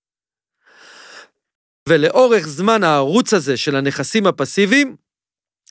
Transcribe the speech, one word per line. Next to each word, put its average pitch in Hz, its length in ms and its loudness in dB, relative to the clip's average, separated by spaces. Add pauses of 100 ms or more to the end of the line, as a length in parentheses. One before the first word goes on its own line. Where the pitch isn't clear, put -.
(1900)
ולאורך 170 580 2
זמן 196 360 -2
הערוץ 156 500 0
הזה 139 240 0
של 139 180 -4
הנכסים 139 520 -2
הפסיביים, 202 680 -2 (760)